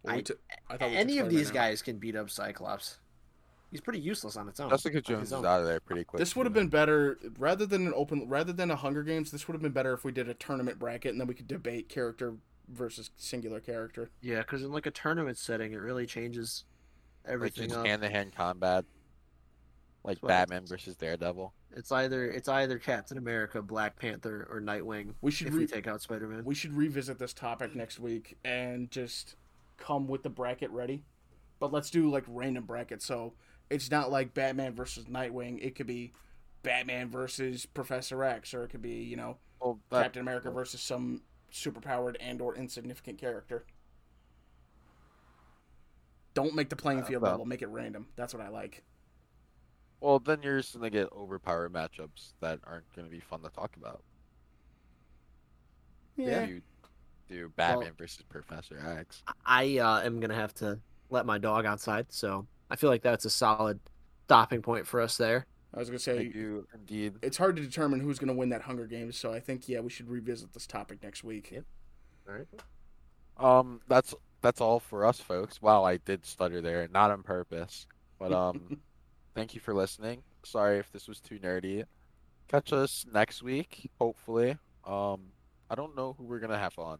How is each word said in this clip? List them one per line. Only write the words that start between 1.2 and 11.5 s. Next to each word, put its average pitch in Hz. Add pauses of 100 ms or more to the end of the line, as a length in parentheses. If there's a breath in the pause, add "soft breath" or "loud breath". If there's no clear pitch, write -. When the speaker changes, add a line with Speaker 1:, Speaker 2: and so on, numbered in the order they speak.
Speaker 1:
Spider-Man 170
Speaker 2:
these 147
Speaker 1:
out. -
Speaker 2:
guys 113
can 113
beat 107
up 104
Cyclops. 101 (720)
He's 147
pretty 226
useless 143
on 101
its -
own, 139
Speaker 3:
Jessica 147
Speaker 2:
on 139
his -
Speaker 3:
Jones 107
is 131
Speaker 2:
own. 127
Speaker 3:
out 90
of 82
there 82
pretty 87
quick, -
Speaker 1:
This 175
would 254
have 214
Speaker 3:
too. 214
Speaker 1:
been 170
better, 151 (180)
rather 185
than 190
an 156
open, 143
rather 156
than 175
a 147
Hunger 143
Games, 156
this 143
would 170
have 156
been 147
better 131
if 123
we 135
did 120
a 120
tournament 127
bracket 120
and 120
then 123
we 123
could 117
debate 127